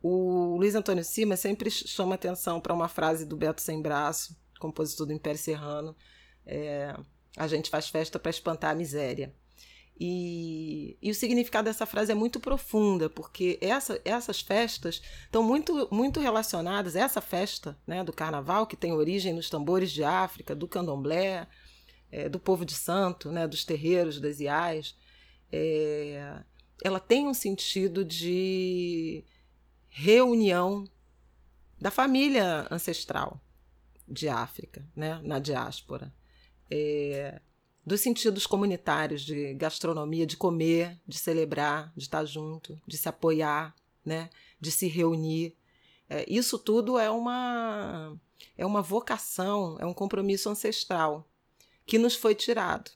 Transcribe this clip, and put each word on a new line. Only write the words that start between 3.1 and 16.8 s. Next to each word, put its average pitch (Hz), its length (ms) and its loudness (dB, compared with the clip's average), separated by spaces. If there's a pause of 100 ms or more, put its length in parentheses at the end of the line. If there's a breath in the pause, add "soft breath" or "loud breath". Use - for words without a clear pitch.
do 151 100 -6
Beto 156 260 0
Sem 156 200 -4
Braço, 151 560 -2 (220)
compositor 156 480 -4
do 151 60 -4
Império 151 260 -4
Serrano: 147 560 -6 (500 soft breath)
é, 143 500 -6 (400)
"A 160 120 -4
gente 156 240 0
faz 156 180 -2
festa - 300 -2
pra 165 100 -2
espantar 165 420 -2
a 151 40 0
miséria". 143 580 -4 (720 loud breath)
E, 165 960 -6
e 214 120 -2
o - 20 0
significado 240 520 2
dessa 220 200 -2
frase 214 260 0
é 214 40 4
muito 233 240 0
profunda, 196 680 2
porque - 540 -2
essa, 226 420 0
essas 233 380 -2
festas 208 580 -2 (320 loud breath)
tão 226 120 4
muito, 285 480 2
muito 262 280 2
relacionadas, 202 760 0